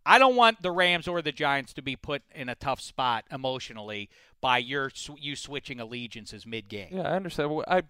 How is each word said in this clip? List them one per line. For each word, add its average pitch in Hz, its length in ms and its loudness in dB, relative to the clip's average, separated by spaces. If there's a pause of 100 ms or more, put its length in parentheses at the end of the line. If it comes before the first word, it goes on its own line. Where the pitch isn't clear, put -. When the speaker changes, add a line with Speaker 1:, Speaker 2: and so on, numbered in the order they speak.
Speaker 1:
I 208 140 10
don't 262 180 6
want 226 240 6
the 180 100 -2
Rams 175 360 2
or 175 140 -2
the 147 120 -2
Giants 139 400 0
to 143 80 -12
be 135 160 -6
put 143 260 -6 (100)
in 131 160 -12
a 120 60 -6
tough 135 260 -2
spot 120 500 0
emotionally 113 800 -6 (320)
by 123 160 4
your 131 320 -2
sw-, - 280 -14
you 147 200 -8
switching 131 420 -10
allegiances 113 680 -12
mid-game. 107 460 -10
Speaker 2:
Yeah, 185 120 -6
I 156 120 -2
understand. 160 360 -2
Well, 151 160 -4
I, 180 220 2